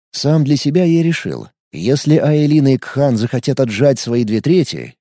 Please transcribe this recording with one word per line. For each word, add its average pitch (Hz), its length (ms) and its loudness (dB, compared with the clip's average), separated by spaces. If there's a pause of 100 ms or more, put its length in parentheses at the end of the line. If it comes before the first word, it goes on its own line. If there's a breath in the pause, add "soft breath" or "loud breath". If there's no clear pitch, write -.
(120)
Сам 151 340 0
для 143 100 2
себя 147 300 0
я 165 180 2
решил, 85 460 -4 (260)
если 139 400 0
Аэлина 151 600 2
и - 20 2
Кхан 135 400 -2
захотят 120 420 -2
отжать 127 400 0
свои 120 240 -2
две 107 160 -2
трети, 123 600 -2